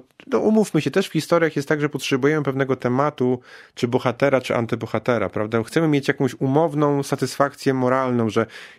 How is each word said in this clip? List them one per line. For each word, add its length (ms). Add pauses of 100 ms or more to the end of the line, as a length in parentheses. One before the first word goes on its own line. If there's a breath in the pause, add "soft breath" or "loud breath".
(280)
no, 120
umówmy 420
się, 100
też 180
w 40
historiach 420
jest 120
tak, 140
że 80
potrzebujemy 540
pewnego 320
tematu, 640 (340 loud breath)
czy 140
bohatera, 540
czy 140
antybohatera, 720
prawda? 340
Chcemy 240
mieć 200
jakąś 320
umowną 640
satysfakcję 720
moralną, 560
że 160 (340 loud breath)